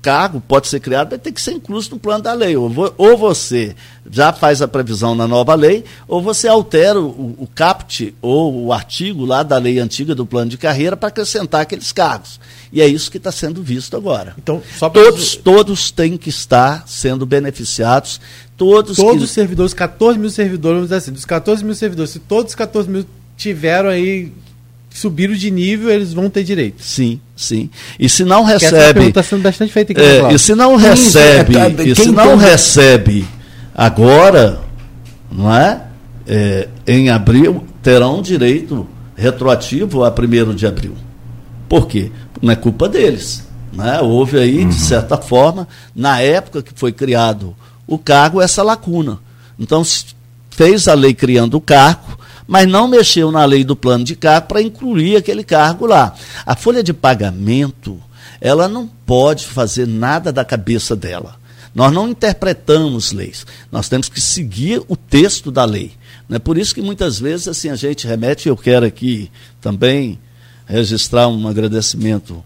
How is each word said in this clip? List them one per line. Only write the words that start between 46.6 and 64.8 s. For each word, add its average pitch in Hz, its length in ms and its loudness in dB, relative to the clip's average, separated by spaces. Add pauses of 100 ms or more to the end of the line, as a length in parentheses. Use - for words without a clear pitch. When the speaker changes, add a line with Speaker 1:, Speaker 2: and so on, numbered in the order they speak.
Speaker 1:
que - 120 -18
foi 123 180 -4
criado 113 600 -2 (320)
o 156 120 -6
cargo, 156 420 2
essa 185 220 0
lacuna. 170 560 -4 (400)
Então, 156 260 -2
se - 220 -6 (440)
fez 185 380 4
a 160 60 6
lei 135 200 4
criando 120 400 0
o 156 60 0
cargo, 147 580 2 (280)
mas - 200 4
não 202 220 2
mexeu 196 420 4
na 156 140 2
lei 139 200 4
do 135 120 -2
plano 123 280 0
de 147 120 -8
cargo 160 320 2
pra 208 140 -2
incluir 214 540 -2
aquele 202 280 -2
cargo 165 420 0
lá. 147 280 2 (320)
A 123 100 -2
folha 240 260 0
de 175 120 -2
pagamento, 107 1040 -2 (420)
ela 156 280 0
não 226 200 -10 (160)
pode 135 420 0
fazer 123 400 -4
nada 135 460 -4
da 127 120 -4
cabeça 113 520 -4
dela. 87 400 -12 (380)
Nós 131 180 2
não 196 160 -2
interpretamos 160 1040 -2
leis, 92 340 -12 (240)
nós 110 180 -8
temos 131 200 -4
que - 120 -12
seguir 143 680 -6